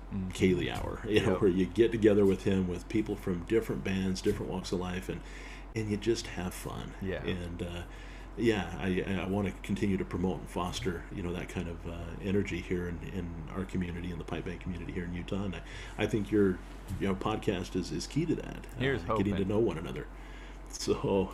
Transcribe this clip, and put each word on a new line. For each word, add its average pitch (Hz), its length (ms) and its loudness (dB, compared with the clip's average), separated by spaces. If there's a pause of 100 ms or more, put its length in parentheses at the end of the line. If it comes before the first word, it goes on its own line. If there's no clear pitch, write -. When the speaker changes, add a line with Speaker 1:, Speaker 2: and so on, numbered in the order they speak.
(140)
Speaker 1:
Mm-hmm. 95 180 -2
Speaker 2:
Kaylee 92 380 6
Hour, - 380 -4
you 104 140 6
know, 110 100 6
Speaker 1:
Yep. 90 100 2
Speaker 2:
where 104 80 8
you 90 160 6
get 107 280 6
together 104 320 8
with 95 180 4
him, 95 240 4
with 87 220 -6
people 107 260 0
from 87 300 -2
different 107 380 2
bands, 95 380 0
different 101 300 0
walks 92 220 -4
of 92 60 2
life, 90 280 -4
and, 82 140 -4 (520)
and 110 160 -2
you 104 60 2
just 110 320 2
have 90 260 -4
fun. - 380 -8 (100)
Speaker 1:
Yeah. 90 220 -2
Speaker 2:
And, 87 400 -4
uh, 87 180 -6 (560)
yeah, 98 400 2
I, 92 460 0
I 92 40 -2
wanna 95 240 0 (120)
continue 101 340 0
to - 80 0
promote 87 340 0
and - 100 -10
foster, 87 540 -4 (120)
you 95 80 -4
know, 87 80 -2
that 87 180 -4
kind 85 200 -4
of, 85 180 -10
uh, 85 60 -6 (280)
energy 95 380 2
here 87 300 -2
in, 85 100 -6 (180)
in 87 120 -4 (260)
our 92 80 -2
community, 87 480 -4
in 82 60 -6
the 78 80 -8
pipe 82 200 -4
band 87 140 -6
community 85 320 -6
here 87 140 -4
in 85 80 -6
Utah. 95 320 -4
And 90 100 -4
I, 80 60 -8 (360)
I 107 100 2
think 101 220 0
your, 101 300 6 (400)
you 95 80 0
know, 95 80 2
podcast 104 640 0
is, 90 160 -2
is - 120 -4
key 156 200 0
to 160 100 2
that, - 320 -6 (120)
Speaker 1:
Here's 123 240 0
Speaker 2:
uh, 107 120 0
getting 98 220 2
to 98 60 2
Speaker 1:
hoping. 92 40 -2
Speaker 2:
know 104 120 2
one 98 180 4
another. - 300 -6 (640)
So - 640 2